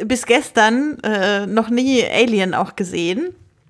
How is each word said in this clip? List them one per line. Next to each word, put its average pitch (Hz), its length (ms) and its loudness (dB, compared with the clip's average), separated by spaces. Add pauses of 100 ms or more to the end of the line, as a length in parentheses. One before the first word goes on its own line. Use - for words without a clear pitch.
bis 240 220 -2
gestern, 254 760 2
äh, 202 420 0
noch 214 220 0
nie 247 360 2
Alien 196 500 0
auch 180 200 -2
gesehen. 185 540 -4 (420)